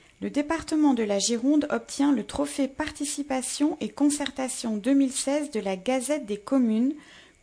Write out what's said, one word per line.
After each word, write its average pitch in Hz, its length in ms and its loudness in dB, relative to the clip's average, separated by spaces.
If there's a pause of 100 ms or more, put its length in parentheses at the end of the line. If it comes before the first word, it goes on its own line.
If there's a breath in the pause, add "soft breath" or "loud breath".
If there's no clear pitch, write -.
(220 soft breath)
Le 202 80 -6
département 302 640 2
de 226 100 0
la 202 160 0
Gironde 262 500 2
obtient 277 440 0
le 214 120 0
trophée 285 440 -2
Participation 285 1120 -4
et 214 80 -4
Concertation 262 880 -2
deux 247 160 2
mille 269 180 4
seize 285 400 -2
de 214 80 -4
la 190 160 -2
Gazette 254 500 -2
des 202 120 -4
communes, 247 560 2 (500 loud breath)